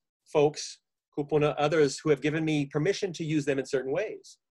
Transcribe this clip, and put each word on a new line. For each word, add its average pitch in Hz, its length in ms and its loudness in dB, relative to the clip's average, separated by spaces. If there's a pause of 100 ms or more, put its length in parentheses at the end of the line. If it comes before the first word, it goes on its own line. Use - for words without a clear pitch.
(320)
folks, 151 460 0 (400)
kupuna, 147 400 2
others 151 440 2
who 156 80 2
have 143 120 2
given 151 220 0
me 151 220 0
permission 175 480 -2
to 170 100 -8
use 151 200 0
them 139 140 -2
in 127 80 -4
certain 131 260 -2
ways. 165 460 -6 (180)